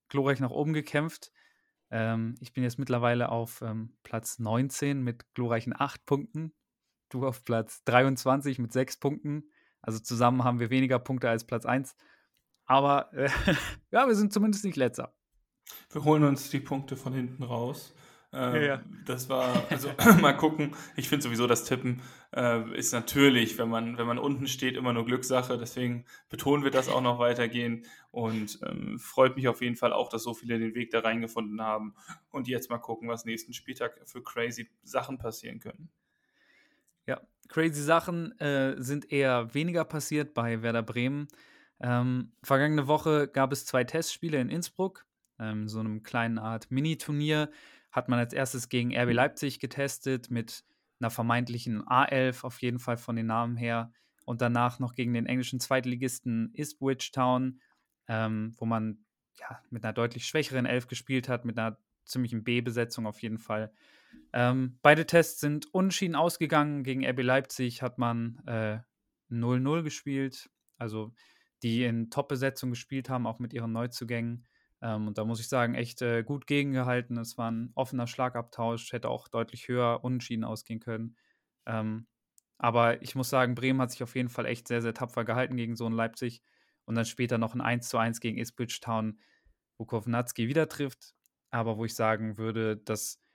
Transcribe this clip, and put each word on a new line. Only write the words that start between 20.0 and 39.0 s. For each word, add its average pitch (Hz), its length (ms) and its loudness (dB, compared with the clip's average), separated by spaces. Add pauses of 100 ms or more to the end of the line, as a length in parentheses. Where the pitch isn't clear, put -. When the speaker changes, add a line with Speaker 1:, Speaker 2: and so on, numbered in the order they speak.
Speaker 2:
<clears throat> 185 120 12
mal 143 120 8
gucken. 151 420 2 (220)
Ich 123 120 -4
find 143 140 2
sowieso, 120 240 2
das 117 180 2
Tippen, 127 380 -2 (320)
äh, 117 420 0
ist - 160 -2
natürlich, 123 640 4
wenn 117 100 0
man, 117 280 -2
wenn 117 100 0
man 120 120 0
unten 135 300 -2
steht, 131 280 -2
immer 127 160 0
nur 117 120 2
Glückssache. 127 540 0
Deswegen 120 460 -4 (260)
betonen 139 340 2
wir 135 60 2
das 131 180 4
auch 127 140 2
noch 120 160 2
weitergehend. 120 680 0 (240)
Und, 110 520 -4
ähm, 50 360 -6
freut 131 380 4
mich 131 120 2
auf 117 120 0
jeden 120 160 -2
Fall 120 160 2
auch, 123 160 2
dass 113 140 -6
so 117 120 -6
viele 117 240 -2
den 113 160 -2
Weg 120 160 -6
da 117 100 2
reingefunden 113 600 -2
haben. 107 340 -4 (360)
Und 127 180 -6
jetzt 123 220 -4
mal 120 80 -2
gucken, 117 300 -8
was 113 180 -6
nächsten 113 260 -6
Spieltag - 540 -8
für 123 160 -14
crazy 117 480 -6 (120)
Sachen 127 360 -4
passieren 113 420 -10
können. - 300 -16 (1160)
Speaker 1:
Ja, - 140 -6 (280)
crazy 160 340 0
Sachen, 165 580 0
äh, 135 420 0
sind 139 300 -4